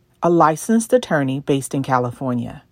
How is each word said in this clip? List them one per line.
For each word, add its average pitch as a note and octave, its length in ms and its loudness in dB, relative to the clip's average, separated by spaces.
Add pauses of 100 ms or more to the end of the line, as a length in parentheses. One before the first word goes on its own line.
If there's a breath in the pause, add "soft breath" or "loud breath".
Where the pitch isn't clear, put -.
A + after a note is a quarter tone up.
(240)
a E3+ 80 2
licensed E3+ 640 2
attorney C#3+ 480 0
based C#3 340 -2
in C#3 80 -2
California. B2 880 -4